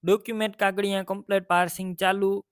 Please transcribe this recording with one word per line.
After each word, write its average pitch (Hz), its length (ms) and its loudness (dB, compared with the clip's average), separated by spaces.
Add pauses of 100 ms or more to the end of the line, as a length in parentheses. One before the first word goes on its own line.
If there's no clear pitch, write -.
ડોક્યુમેન્ટ 214 600 0
કાગળિયા 196 480 -2
કમ્પ્લીટ, 196 420 -2
પાસિંગ 180 480 0
ચાલુ. 196 300 2 (200)